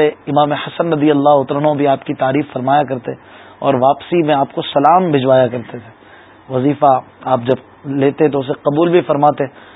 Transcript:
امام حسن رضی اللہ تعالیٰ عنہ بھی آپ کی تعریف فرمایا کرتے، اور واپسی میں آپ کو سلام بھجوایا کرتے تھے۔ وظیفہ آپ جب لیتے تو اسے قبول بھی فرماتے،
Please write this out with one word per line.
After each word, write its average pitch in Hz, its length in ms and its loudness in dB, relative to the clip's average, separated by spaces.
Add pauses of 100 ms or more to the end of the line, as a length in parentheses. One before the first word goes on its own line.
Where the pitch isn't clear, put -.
(280)
امام 147 240 0
حسن 160 420 -4
رضی 151 180 2
اللہ 143 360 4
تعالیٰ 147 220 -2
عنہ 151 80 -2
بھی 143 100 0
آپ 135 160 0
کی 147 100 -8
تعریف 135 400 -2
فرمایا 135 300 0
کرتے، 127 280 -8 (480)
اور 139 140 0
واپسی 147 500 0
میں 147 120 0
آپ 139 180 -2
کو 165 80 -8
سلام 160 500 2
بھجوایا 131 360 2
کرتے 120 300 -10
تھے۔ 113 240 -20 (520)
وظیفہ 135 460 2 (240)
آپ 127 160 -2
جب 127 500 -6
لیتے 139 400 0
تو 139 100 -4
اسے 135 140 -6
قبول 147 360 -2
بھی 175 120 2
فرماتے، 147 420 0 (320)